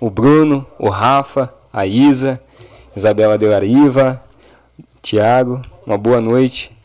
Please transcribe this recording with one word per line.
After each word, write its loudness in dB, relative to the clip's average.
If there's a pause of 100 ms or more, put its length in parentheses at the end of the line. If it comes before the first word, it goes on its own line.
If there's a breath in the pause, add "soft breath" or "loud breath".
O -6
Bruno, 0 (120)
o -2
Rafa, -2 (180)
a -4
Isa, 0 (520 soft breath)
Isabela 0
de 0
Lariva, 2 (760 soft breath)
Tiago, 0 (240)
uma -4
boa 0
noite, -2